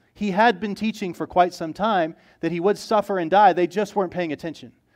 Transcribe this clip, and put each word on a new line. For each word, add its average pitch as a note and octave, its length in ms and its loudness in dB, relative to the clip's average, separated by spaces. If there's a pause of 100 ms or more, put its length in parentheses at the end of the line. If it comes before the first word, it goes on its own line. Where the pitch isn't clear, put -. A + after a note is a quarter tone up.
(140)
He G#3 160 -4
had G3+ 300 2
been G3+ 140 -4
teaching G#3 380 -4
for D#3+ 140 -6
quite F3+ 260 2
some D#3+ 220 -10
time F3+ 420 -2 (240)
that E3 100 -2
he F3 80 -4
would G3+ 200 2
suffer G#3 400 -2
and D#3+ 120 -4
die. G3 220 6
They F3 140 2
just F#3+ 280 -4
weren't F#3+ 160 -2
paying F3 220 -4
attention. C#3 400 -12 (240)